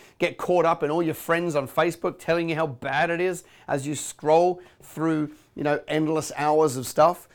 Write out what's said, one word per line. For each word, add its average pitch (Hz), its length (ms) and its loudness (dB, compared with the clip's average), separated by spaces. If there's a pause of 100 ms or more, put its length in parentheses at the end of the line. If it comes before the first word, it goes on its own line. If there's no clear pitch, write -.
(180)
get 165 200 -2
caught 180 260 2
up 165 180 0
in 147 80 0
all 170 140 0
your 160 100 -2
friends 170 400 -2
on 135 140 -2
Facebook 170 500 -2
telling 165 300 -2
you 160 80 -2
how 160 100 -2
bad 139 440 -2
it 170 100 -2
is 180 240 -2 (240)
as 139 180 -4
you 151 80 -4
scroll 175 680 2 (220)
through, 151 480 -2 (240)
you - 80 -10
know, 147 240 0
endless 156 500 -2
hours 151 400 2
of 131 80 -6
stuff? 165 500 2